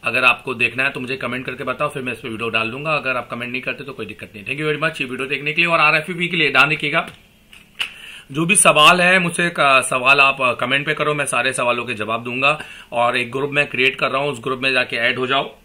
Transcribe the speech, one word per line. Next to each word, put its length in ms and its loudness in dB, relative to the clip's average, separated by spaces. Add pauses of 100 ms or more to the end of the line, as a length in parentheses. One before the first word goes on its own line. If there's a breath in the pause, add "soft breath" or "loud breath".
अगर 200 0
आपको 300 0
देखना 280 -2
है 80 0
तो 100 -8
मुझे 160 -6
comment 300 -6
करके 180 -8
बताओ, 240 -4
फिर 140 -8
मैं 100 -6
इस 60 -10
पर 100 -12
video 200 -6
डाल 220 -2
दूंगा। 200 -6
अगर 260 -2
आप 140 -6
comment 220 -8
नहीं 100 -6
करते 220 -8
तो 80 -12
कोई 140 -8
दिक्कत 300 -16
नहीं। 80 -16
Thank 160 -6
you 100 -2
very 140 -2
much 160 -4
ये 60 -4
video 220 -6
देखने 240 -4
के 100 0
लिए। 80 2
और 100 2
आरएफ़वी 480 0
के 80 -2
लिए 160 2
ध्यान 200 4
रखिएगा, 340 -2 (1300 loud breath)
जो 140 -2
भी 100 2
सवाल 440 8
है 180 6
मुझसे 320 0
का, 300 4
सवाल 400 2
आप, 220 4
अ, 100 4
comment 340 0
पे 80 -2
करो, 200 0
मैं 120 -2
सारे 260 0
सवालों 320 0
के 100 -6
जवाब 300 -4
दूंगा। 360 0 (320 loud breath)
और 240 2
एक 160 -2
group 180 -2
मैं 160 0
create 300 0
कर 140 0
रहा 120 0
हूँ, 80 -2
उस 100 -8
group 200 -4
में 120 0
जाके 240 0
ऐड 220 0
हो 80 -2
जाओ 380 -2